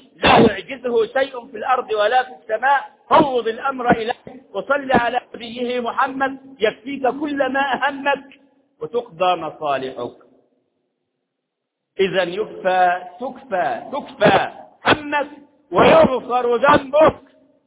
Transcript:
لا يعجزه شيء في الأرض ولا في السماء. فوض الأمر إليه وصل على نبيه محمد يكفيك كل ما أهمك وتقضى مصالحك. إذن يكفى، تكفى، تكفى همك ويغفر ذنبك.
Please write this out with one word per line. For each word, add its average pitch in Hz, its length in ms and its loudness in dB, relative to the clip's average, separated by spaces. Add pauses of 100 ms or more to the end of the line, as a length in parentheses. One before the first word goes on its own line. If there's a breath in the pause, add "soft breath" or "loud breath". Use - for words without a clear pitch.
(160)
لا - 240 4
يعجزه 233 680 0
شيء 262 420 -4
في 214 100 -14
الأرض 240 340 -2
ولا 220 320 2
في 254 60 -18 (120)
السماء. 240 680 -2
فوض 254 380 4
الأمر 240 440 -2
إليه 233 500 -4 (120)
وصل 262 380 -4
على 240 300 0 (140)
نبيه 240 440 -6
محمد 269 580 -4 (220)
يكفيك 254 480 -2
كل 277 460 -4
ما 277 60 0
أهمك 277 800 -2 (420)
وتقضى 180 540 -2
مصالحك. 135 840 -6 (1800)
إذن 185 340 0
يكفى، 185 680 0 (180)
تكفى، 175 720 -6
تكفى 196 600 0 (340)
همك 294 440 -2 (420)
ويغفر 247 840 4
ذنبك. 285 680 4 (460)